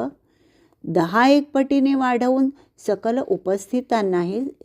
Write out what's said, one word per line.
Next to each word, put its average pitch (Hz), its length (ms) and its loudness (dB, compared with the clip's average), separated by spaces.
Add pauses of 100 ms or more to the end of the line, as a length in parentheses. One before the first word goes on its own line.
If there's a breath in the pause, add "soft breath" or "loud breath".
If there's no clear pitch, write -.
(840 soft breath)
दहा 175 440 2
एक 285 240 2
पटीने 277 420 2
वाढवून 262 560 0 (360 soft breath)
सकल 226 320 -2
उपस्थितांनाही 196 1300 -2 (160)